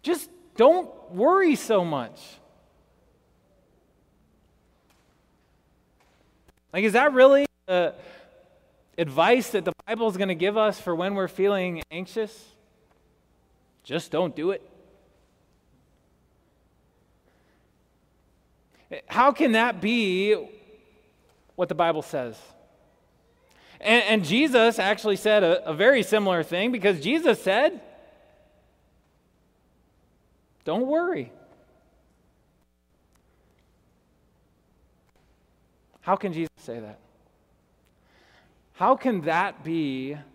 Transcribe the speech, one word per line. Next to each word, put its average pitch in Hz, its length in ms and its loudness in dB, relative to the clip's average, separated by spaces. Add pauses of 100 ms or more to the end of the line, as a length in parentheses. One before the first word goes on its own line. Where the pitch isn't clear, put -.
Just 311 280 -4 (260)
don't 311 560 2
worry 302 440 4
so 190 300 0
much. 135 360 -8 (4000)
Like, 185 100 -2
is 214 100 0
that 269 200 2
really 277 320 6 (200)
the 180 300 0 (1000)
advice 165 540 0
that 185 120 -2
the 165 100 -4 (140)
Bible 220 220 -4
is 185 80 -6
gonna 190 180 -4
give 196 220 -2
us 214 220 0
for 175 140 -6
when 185 220 -4
we're 190 120 -2
feeling 185 540 -2 (100)
anxious? 196 640 -10 (1300)
Just - 280 -10
don't 165 240 -4
do 165 160 -4
it. 196 100 -8 (4000)
How 262 260 2
can 285 180 2
that 226 300 0
be 208 520 0 (1200)
what 180 100 -2
the 170 80 -6
Bible 165 260 0
says? 123 380 -8 (1400)
And, 226 220 4
and 208 220 0
Jesus 233 540 2
actually 202 380 -2
said 208 260 2
a, 170 240 0
a 160 60 -6
very 220 300 4
similar 196 380 0
thing, 185 300 -2
because 196 300 0
Jesus 262 420 0
said, 262 380 0 (2750)
"Don't 208 240 -4
worry." 311 460 -4 (4000)
How 185 160 0
can 190 160 -6
Jesus 160 240 -8
say 120 240 -16
that? 104 200 -20 (1700)
How 233 240 2
can 214 280 -2
that 165 420 -4
be 143 500 -6 (200)